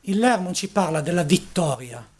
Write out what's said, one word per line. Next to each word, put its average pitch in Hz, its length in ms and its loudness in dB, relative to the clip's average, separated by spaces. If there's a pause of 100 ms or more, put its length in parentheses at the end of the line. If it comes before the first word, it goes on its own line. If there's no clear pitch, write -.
Il 196 200 0
Hermon 196 320 2
ci 196 140 -6
parla 160 320 0
della 170 240 0
vittoria 127 800 0 (140)